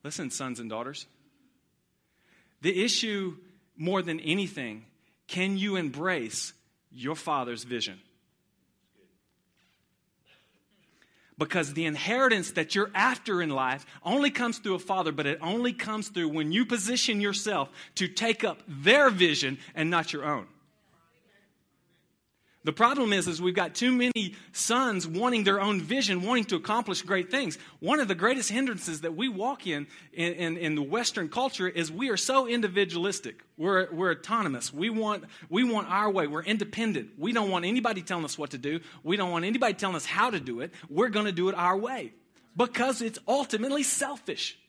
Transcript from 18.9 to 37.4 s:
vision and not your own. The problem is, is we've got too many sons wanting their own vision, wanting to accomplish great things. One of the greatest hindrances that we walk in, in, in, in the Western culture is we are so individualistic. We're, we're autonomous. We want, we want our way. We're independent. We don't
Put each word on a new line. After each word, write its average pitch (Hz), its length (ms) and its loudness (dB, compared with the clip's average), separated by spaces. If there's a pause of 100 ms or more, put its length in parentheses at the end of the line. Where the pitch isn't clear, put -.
vision 147 480 2 (160)
and 160 160 0
not 165 220 0
your 143 120 -6
own. 147 220 -2 (2250)
The 156 80 2
problem 233 420 6
is, 175 140 2
is 165 120 -4
we've 180 140 2
got 180 200 2
too 247 180 2
many 240 420 2 (180)
sons 226 540 2
wanting 214 380 0
their 196 140 4
own 196 220 2
vision, 190 420 0
wanting 226 240 2
to 185 100 0
accomplish 214 440 0
great 185 300 -2
things. 247 260 -2 (220)
One 240 200 2
of 247 100 2
the 190 60 2
greatest 220 360 2
hindrances 196 520 -2
that 165 140 -4
we 254 120 -2
walk 226 380 -4
in, 147 200 -2 (260)
in, 170 220 0
in, 165 240 -2
in 156 160 0
the 147 80 0
Western 175 480 -2
culture 240 360 0
is 170 240 -2
we 233 200 -4
are - 80 0
so 262 280 2
individualistic. 190 960 -2 (140)
We're, 185 340 2
we're 175 200 0
autonomous. 165 600 -2
We 190 200 -2
want, 214 340 -2 (240)
we 208 160 4
want 220 240 0
our 208 220 2
way. 185 160 2
We're 156 160 -4
independent. 202 760 -2
We 190 160 -2
don't 214 160 2